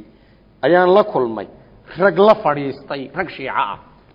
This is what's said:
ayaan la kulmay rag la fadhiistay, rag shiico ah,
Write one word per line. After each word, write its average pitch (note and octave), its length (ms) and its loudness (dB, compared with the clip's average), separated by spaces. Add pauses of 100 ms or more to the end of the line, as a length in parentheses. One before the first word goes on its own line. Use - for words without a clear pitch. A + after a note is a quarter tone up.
(640)
ayaan F3+ 300 4
la G#3 100 6
kulmay A2+ 440 -4 (500)
rag F3 200 0
la G#3 180 6
fadhiistay, C#3+ 800 -6
rag E3+ 160 -6
shiico B2+ 260 -10
ah, G#2+ 220 -4 (380)